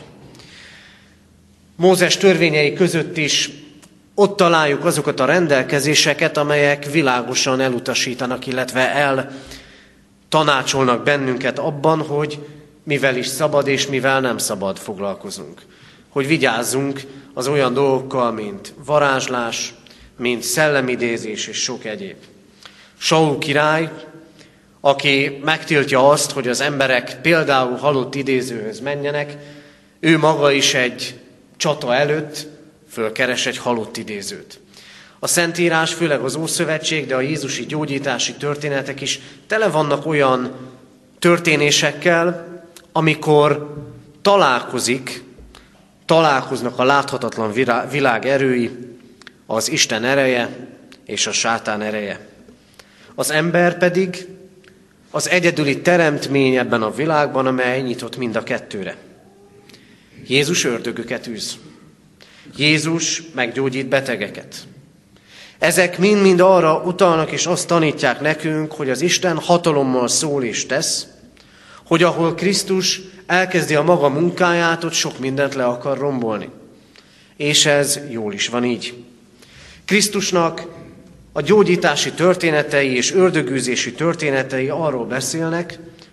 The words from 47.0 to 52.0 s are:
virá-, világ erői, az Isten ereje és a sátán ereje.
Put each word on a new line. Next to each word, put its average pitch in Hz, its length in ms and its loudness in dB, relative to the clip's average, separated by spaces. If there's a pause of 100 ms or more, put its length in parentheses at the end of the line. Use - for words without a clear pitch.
virá-, 123 380 0
világ 127 360 0
erői, 131 440 2 (760)
az 110 240 -2
Isten 120 340 0
ereje 127 640 0 (360)
és 104 220 -4
a 107 60 -4
sátán 110 500 -2
ereje. 104 460 -6 (840)